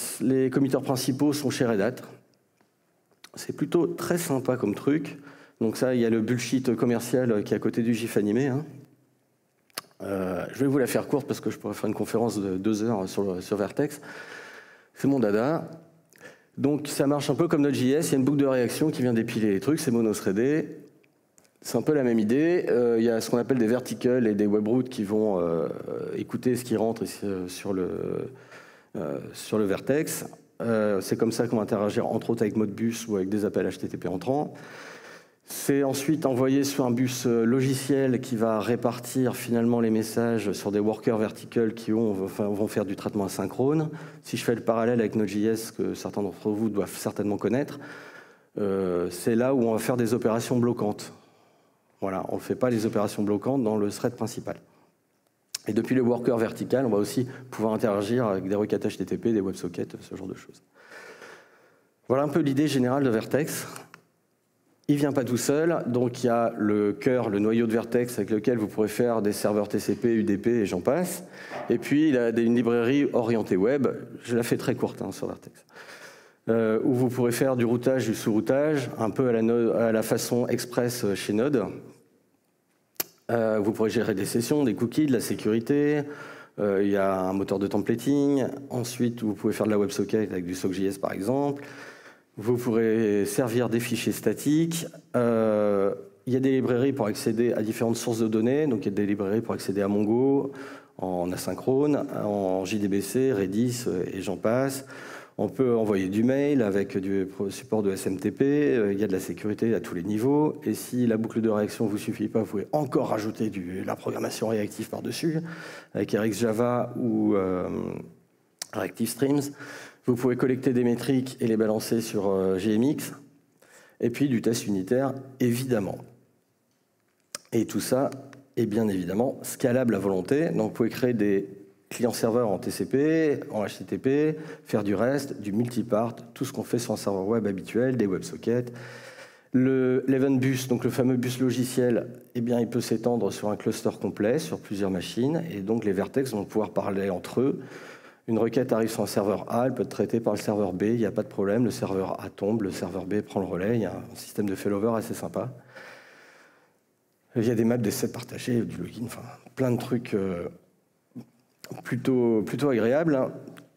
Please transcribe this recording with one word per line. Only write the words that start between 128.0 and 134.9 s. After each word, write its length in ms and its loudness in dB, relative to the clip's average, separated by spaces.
est 120 2
bien 200 2
évidemment 540 0
scalable 540 0
à 20 2
volonté, 520 0
donc 180 0
vous 80 -6
pouvez 140 2
créer 240 0
des 360 2
clients 220 0
serveurs 380 2
en 80 0
T 140 -6
C 160 -4
P, 520 2
en 120 -2
H 140 -6
T 60 -12
T 160 -4
P, 360 2
faire 180 -2
du 120 0